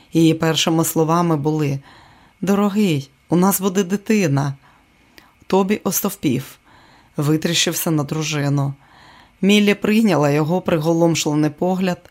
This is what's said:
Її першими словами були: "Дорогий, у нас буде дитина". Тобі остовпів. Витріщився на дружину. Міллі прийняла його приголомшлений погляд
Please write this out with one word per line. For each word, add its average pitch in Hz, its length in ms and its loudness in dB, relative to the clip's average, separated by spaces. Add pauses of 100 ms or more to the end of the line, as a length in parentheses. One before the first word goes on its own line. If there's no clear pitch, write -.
(120)
Її 160 220 4
першими 160 500 0
словами 165 520 0
були: 147 420 -2 (640)
"Дорогий, 196 680 0 (180)
у 160 80 0
нас 190 240 2
буде 196 240 0
дитина". 170 680 0 (920)
Тобі 196 380 0
остовпів. 160 600 -4 (720)
Витріщився 156 760 -2
на 151 120 0
дружину. 143 720 -4 (680)
Міллі 202 320 4
прийняла 202 560 2
його 156 300 0
приголомшлений 160 920 0
погляд 180 480 -2 (120)